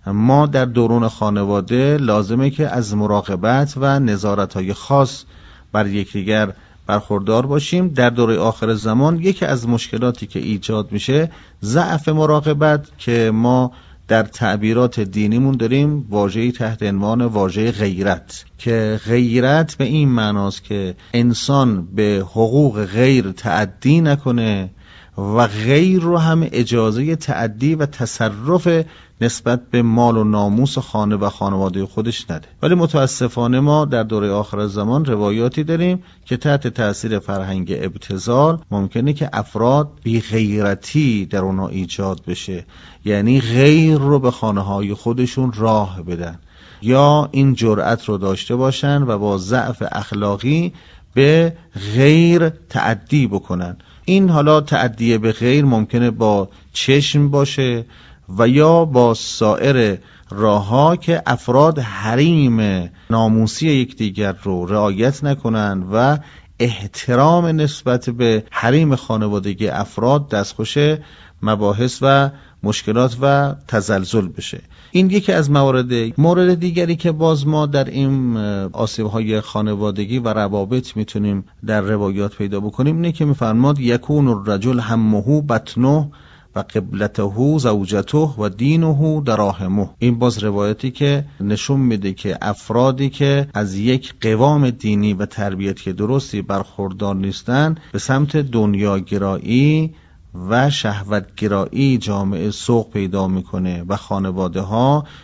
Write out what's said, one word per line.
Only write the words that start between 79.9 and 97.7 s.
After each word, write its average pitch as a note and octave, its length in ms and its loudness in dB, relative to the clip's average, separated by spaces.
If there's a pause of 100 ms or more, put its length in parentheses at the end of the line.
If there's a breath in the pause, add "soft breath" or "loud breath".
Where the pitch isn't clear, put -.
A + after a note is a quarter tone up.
و A#2 80 -4
روابط G#2 680 -2
می‌تونیم G#2 480 -4 (200 soft breath)
در G#2+ 160 0
روایات G2+ 540 -2
پیدا G2+ 240 -4
بکنیم B2+ 360 -2
اینه E3+ 160 -2
که D#3+ 140 -2
می‌فرماد: C3+ 540 2
یکون C3 480 0
الرجل G#2+ 520 0
همه A2+ 640 0
بطنه C#3 680 0 (460 loud breath)
و G#2 40 -4
قبلته G#2 960 -2
زوجته G#2 600 0
و A#2 320 -2
دینه D#3 720 0
دراهمه. G2+ 680 0 (100)
این A#2+ 200 2
باز A2+ 240 0
روایتی G#2 480 -2
که C#3+ 340 -2 (140)
نشون G#2 400 -2
می‌ده G#2 340 0
که F#2 280 -6
افرادی B2 680 0
که C#3 440 0
از G2+ 220 -4
یک B2 460 -2
قوام B2+ 480 2
دینی G#2 440 0
و F#2+ 120 -4
تربیت G2 640 -6
درستی G#2 520 -4
برخوردار G2 760 -6
نیستن، B2 600 -2 (160 loud breath)